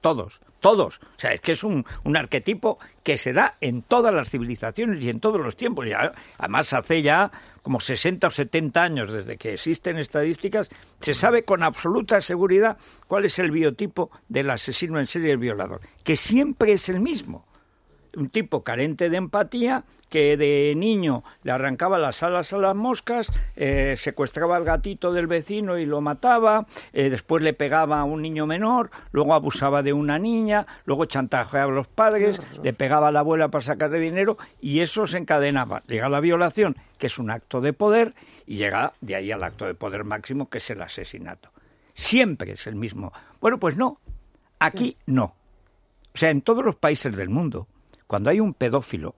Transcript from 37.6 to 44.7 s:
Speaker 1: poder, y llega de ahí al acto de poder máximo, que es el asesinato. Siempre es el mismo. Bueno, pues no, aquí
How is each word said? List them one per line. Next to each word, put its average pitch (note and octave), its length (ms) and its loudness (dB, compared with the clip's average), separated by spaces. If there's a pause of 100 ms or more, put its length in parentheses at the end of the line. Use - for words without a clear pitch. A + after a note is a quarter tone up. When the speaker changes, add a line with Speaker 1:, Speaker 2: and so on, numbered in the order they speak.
Speaker 1:
poder, A3 400 2 (340)
y - 80 -10
llega G2+ 460 -2
de G2 160 -8
ahí G2 160 -6
al G2 100 -6
acto F2 220 -8
de F#2+ 80 -6
poder G#2 320 -8
máximo, G#2+ 440 -8
que A#2 100 -8
es - 100 -12
el G2+ 120 -10
asesinato. - 680 -16 (420)
Siempre F#3 600 0
es - 120 -14
el G#2+ 100 -12
mismo. G#2 360 -10 (300)
Bueno, A#3 180 0
pues D#3+ 160 -2
no, B3+ 240 -2 (600)
aquí A#3 320 0